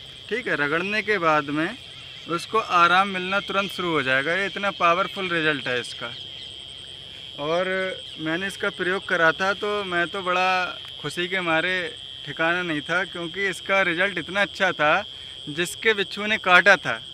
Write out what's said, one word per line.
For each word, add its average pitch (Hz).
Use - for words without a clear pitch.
ठीक 226
है, 175
रगड़ने 170
के 208
बाद 151
में 160
उसको 170
आराम 180
मिलना 190
तुरंत 196
शुरू 180
हो 151
जाएगा। 135
ये 190
इतना 202
powerful 185
result 156
है 123
इसका। 120
और 165
मैंने 165
इसका 202
प्रयोग 185
करा 170
था, 190
तो 208
मैं 175
तो 196
बड़ा 180
खुशी 175
के 190
मारे 170
ठिकाना 165
नहीं 160
था, 175
क्योंकि 175
इसका 196
result 175
इतना 175
अच्छा 190
था। 160
जिसके 175
बिच्छू 202
ने 214
काटा 185
था। 117